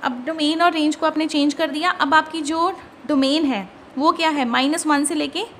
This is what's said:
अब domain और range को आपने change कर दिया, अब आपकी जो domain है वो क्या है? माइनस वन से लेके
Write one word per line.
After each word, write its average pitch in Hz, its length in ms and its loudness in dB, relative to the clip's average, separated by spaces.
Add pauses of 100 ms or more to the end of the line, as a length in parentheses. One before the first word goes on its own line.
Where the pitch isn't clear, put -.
अब 247 240 -4
domain 320 360 0
और 349 100 4
range 302 240 0
को 320 100 -2
आपने 311 200 0
change 294 280 2
कर 320 160 -2
दिया, 311 200 -2
अब 294 240 0
आपकी 311 260 2
जो 330 300 0 (380)
domain 277 360 2
है 208 240 -2 (300)
वो 311 140 4
क्या 330 180 0
है? 294 140 0
माइनस 269 420 0
वन 294 180 2
से 320 100 -2
लेके 302 300 -4 (140)